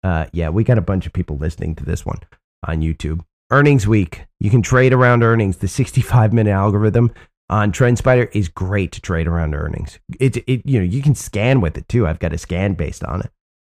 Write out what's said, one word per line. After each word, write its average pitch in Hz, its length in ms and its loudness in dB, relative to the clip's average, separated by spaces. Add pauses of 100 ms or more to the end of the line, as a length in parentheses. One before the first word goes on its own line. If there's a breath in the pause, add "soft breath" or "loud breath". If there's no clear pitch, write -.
Uh, 80 300 -2
yeah, 82 160 -2
we 101 160 0
got 120 140 4
a 95 40 0
bunch 95 240 -2
of - 60 -10
people 82 240 -6
listening 80 400 -6
to - 80 -12
this - 220 -6
one - 140 -8 (460)
on 80 140 -4
YouTube. 80 440 -4 (260)
Earnings 139 360 4
week. 107 380 0 (160)
You 95 100 0
can 117 120 4
trade 127 300 4
around 123 300 4
earnings. 113 360 2
The 95 100 -4
sixty-five 117 640 0
minute 107 200 2
algorithm 104 600 2 (360 loud breath)
on 104 220 0
TrendSpider 123 640 2
is 101 140 -2
great 95 440 -4
to - 80 -16
trade 82 280 -2
around 82 260 -2
earnings. 76 460 -8 (180)
It, 131 180 0 (120)
it, 127 160 -2
you 131 160 0
know, 92 40 0
you 98 160 -2
can 139 140 2
scan 120 460 0
with 82 180 -2
it - 100 -16
too. 117 180 0
I've 80 120 -2
got 80 140 -4
a 78 60 -6
scan 92 360 -4
based - 300 -8
on - 160 -6
it - 100 -10 (420)